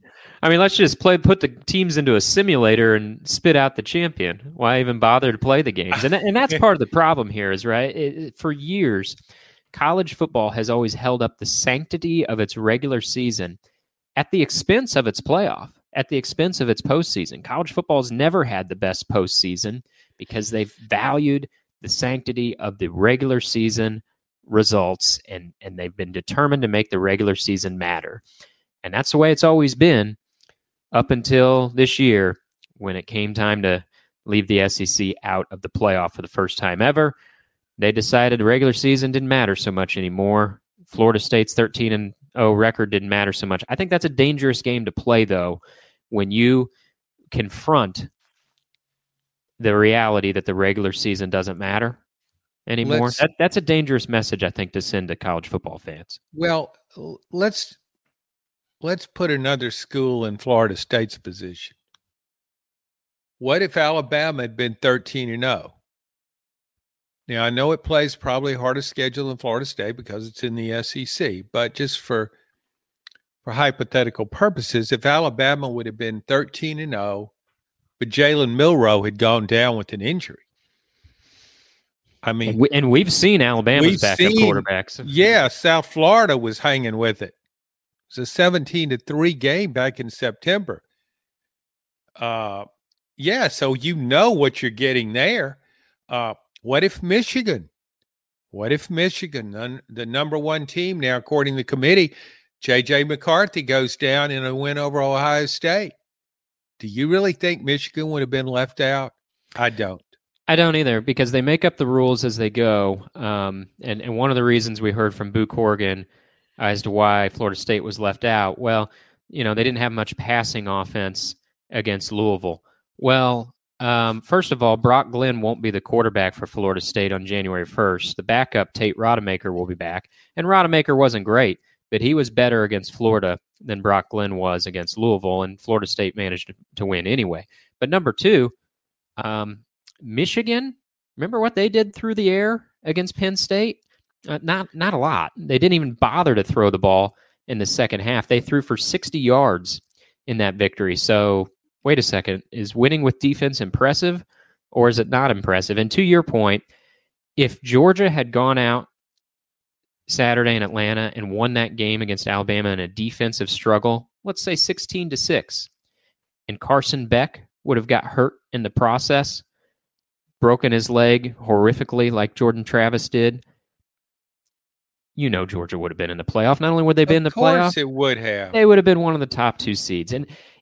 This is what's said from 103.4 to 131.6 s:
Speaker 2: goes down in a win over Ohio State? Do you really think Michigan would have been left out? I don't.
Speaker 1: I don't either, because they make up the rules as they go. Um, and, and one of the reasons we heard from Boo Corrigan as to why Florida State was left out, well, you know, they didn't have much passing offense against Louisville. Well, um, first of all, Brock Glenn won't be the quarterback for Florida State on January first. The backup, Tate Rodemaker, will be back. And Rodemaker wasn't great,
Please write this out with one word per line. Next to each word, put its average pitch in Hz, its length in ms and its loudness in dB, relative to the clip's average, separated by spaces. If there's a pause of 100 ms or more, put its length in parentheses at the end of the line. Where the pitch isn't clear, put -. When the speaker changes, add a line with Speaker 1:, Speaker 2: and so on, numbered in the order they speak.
Speaker 2:
goes 131 340 0
down 143 340 0
in 135 140 -6
a 131 100 -4
win 143 220 -4
over 143 240 -2
Ohio 143 460 0
State? 170 460 -2 (840)
Do 113 80 -12
you 127 220 -4
really 190 240 2
think 175 300 -4
Michigan 147 480 -4
would 147 100 -2
have 131 80 -4
been 131 180 -4
left 127 320 -4
out? 135 340 -2 (440)
I 120 140 0
don't. 101 300 -6 (440)
Speaker 1:
I 160 120 2
don't 165 180 4
either, 131 240 2
because 123 320 -2
they 131 100 2
make 147 220 0
up 170 140 0
the 135 100 -2
rules 127 380 2
as 113 100 -4
they 110 140 -2
go. 104 680 0
Um, 98 540 -6 (120)
and, 107 200 -8
and 117 160 -8
one 131 120 2
of 131 60 0
the 123 80 0
reasons 117 380 0
we 107 100 0
heard 107 240 0
from 101 160 -8
Boo 110 160 0
Corrigan 101 580 -2 (520)
as 104 240 -2
to 107 100 -6
why 104 380 4
Florida 101 280 -6
State 107 240 -2
was 101 160 -10
left 101 280 -4
out, 107 340 0
well, 113 320 -2 (380)
you 135 160 -6
know, 107 80 -2
they 110 100 0
didn't 123 140 -2
have 120 160 -2
much 110 240 -6
passing 117 500 -4
offense 95 680 -6 (340)
against 104 420 -6
Louisville. 95 500 -2 (360)
Well, 127 580 0 (240)
um, 117 400 0
first 180 320 0
of 123 100 -4
all, 113 140 4
Brock 120 360 2
Glenn 123 280 -2
won't 110 220 -2
be 110 100 -2
the 98 80 -4
quarterback 110 560 0
for - 100 -12
Florida 95 360 -4
State 98 320 -2
on 95 120 -6
January 95 400 -4
first. 92 520 -2
The 98 60 -10
backup, 113 500 0
Tate 107 240 -2
Rodemaker, 104 560 -2
will 90 120 -4
be 90 100 -8
back. 87 340 -10 (260)
And 165 100 -4
Rodemaker 165 520 4
wasn't 117 260 4
great, 107 360 2 (300)